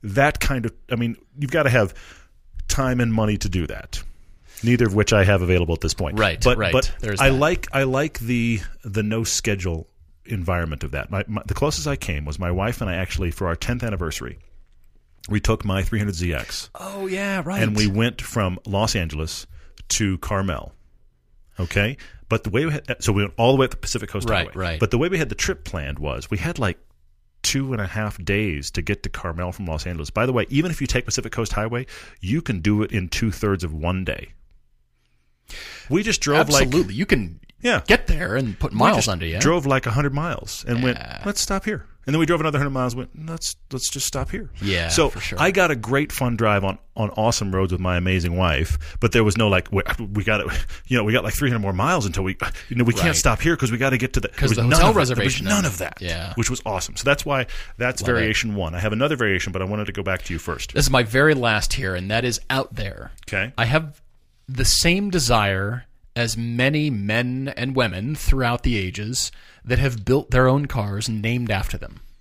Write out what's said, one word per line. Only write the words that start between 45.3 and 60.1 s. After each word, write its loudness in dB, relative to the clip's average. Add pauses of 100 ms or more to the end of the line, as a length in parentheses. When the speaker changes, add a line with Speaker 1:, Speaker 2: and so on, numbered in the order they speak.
Speaker 1:
I 4
got 4
a 0
great 0
fun 0
drive 4
on, 0 (180)
on 0
awesome 0
roads 2
with -2
my 2
amazing 2
wife, 2 (220)
but 2
there 6
was 2
no, 4
like, 2
"We, 2 (160)
we -4
got, 2 (460)
you 0
know, 2
we 2
got, 2
like, -4
three 0
hundred 0
more -2
miles 2
until -2
we, -2 (320)
you -4
know, 4
we 4
can't 2
Speaker 2:
Right. 2
Speaker 1:
stop 2
here 2
'cause 0
we -2
gotta 2
get -2
to 4
the," -6
there -10
Speaker 2:
'Cause 2
Speaker 1:
was 4
Speaker 2:
the 2
Speaker 1:
none 4
Speaker 2:
hotel 8
Speaker 1:
of 4
that. -
There 4
was 2
Speaker 2:
reservation 0
Speaker 1:
none 2
Speaker 2:
and 2
Speaker 1:
of -4
that, -8
Speaker 2:
Yeah. -6
Speaker 1:
which 0
was -4
awesome. -4
So -8
that's 2
why, -2 (320)
that's -2
Speaker 2:
Love 0
it. 2
Speaker 1:
variation 0
one. -4
I -4
have -2
another 0
variation, 0
but -4
I -2
wanted -4
to -8
go -6
back -2